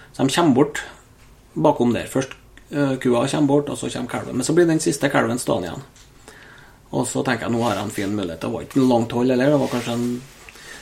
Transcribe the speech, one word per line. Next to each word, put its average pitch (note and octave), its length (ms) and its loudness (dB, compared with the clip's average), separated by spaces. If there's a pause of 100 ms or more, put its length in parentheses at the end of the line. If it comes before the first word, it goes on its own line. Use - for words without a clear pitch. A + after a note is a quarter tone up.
(140)
så C3 140 0
de C3+ 60 -2
kommer E3+ 200 4
bort D3 300 2 (720)
bakom C#3+ 380 2
der. F2 120 -4
Først, - 280 -4 (380)
eh, C#3 260 0
kua A#2+ 300 2
kommer D3+ 200 2
bort, C#3+ 220 2
og B2+ 80 -6
så B2+ 120 -6
kommer B2 200 -6
kalven. - 260 -6
Men B2+ 100 -2
så D#3 80 0
blir E3+ 160 6
den D#3+ 100 2
siste D3+ 300 -2
kalven A#2+ 320 0
stående - 280 -2
igjen. C#3 140 -10 (1080)
Og C3 140 -2
så C3 180 -4
tenker A#2+ 220 -2
jeg, A2+ 60 -2
nå A#2 100 0
har A2+ 120 0
jeg G2+ 100 -4
en G2+ 40 -6
fin G2+ 260 -4
mulighet. F2 260 -6
Det A2+ 120 -4
var A2 80 -6
ikke - 160 -8
en C3 120 4
langt A#2+ 220 2
hold, B2 200 0
eller? B2+ 180 2
Det D3+ 100 4
var B2+ 80 0
kanskje A#2+ 260 -4
en A#2+ 280 -4 (600)